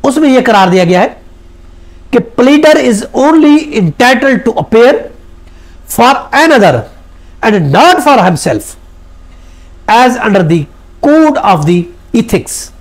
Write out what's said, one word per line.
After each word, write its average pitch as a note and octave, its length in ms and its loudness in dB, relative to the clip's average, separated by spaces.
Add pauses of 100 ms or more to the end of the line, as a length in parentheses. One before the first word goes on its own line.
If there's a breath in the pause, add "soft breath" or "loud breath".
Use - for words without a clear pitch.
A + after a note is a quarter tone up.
उसमें C#4+ 240 0
यह B3+ 120 2
करार G3+ 280 2
दिया F3+ 160 0
गया F3+ 160 0
है A3 60 0 (1040 soft breath)
कि A#3 60 2 (200)
pleader D4 420 2
is A#3 220 -2 (140)
only D4 360 2 (280)
entitled B3 680 0
to A3+ 60 -2 (100)
appear A#3+ 280 2 (1040 soft breath)
for A#3+ 140 2 (320)
another A3+ 320 2 (720 soft breath)
and F#3+ 320 -2
not E4 320 2
for C#4 180 2
himself, D3 480 -4 (1200 soft breath)
as B3 320 2
under G3 240 0
the E3+ 80 0 (480)
code D4+ 320 2 (140)
of D3 160 -2
the F3 80 0 (380)
ethics। - 440 -4 (220)